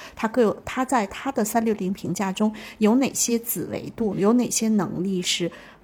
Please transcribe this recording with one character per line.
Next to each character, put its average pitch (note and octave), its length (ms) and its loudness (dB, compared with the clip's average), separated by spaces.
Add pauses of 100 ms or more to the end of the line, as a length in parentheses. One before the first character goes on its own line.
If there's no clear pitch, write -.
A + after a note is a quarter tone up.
(140)
他 - 140 -4
各 A#3+ 140 2
有， G3+ 220 4
他 B3+ 200 -4
在 B3 240 2
他 - 240 -8
的 A3 120 0
三 A3+ 200 0
六 A3+ 100 2
零 G3 180 -2
评 G3 220 -4
价 G3 180 -2
中 G#3+ 220 0 (240)
有 G#3+ 160 6
哪 C4 180 4
些 - 240 0
子 - 360 -6
维 - 240 -8
度， G#3 180 -2
有 F#3+ 200 4
哪 B3 140 4
些 - 200 0
能 F#3 340 2
力 F#3+ 180 0
是 F3 300 -2 (340)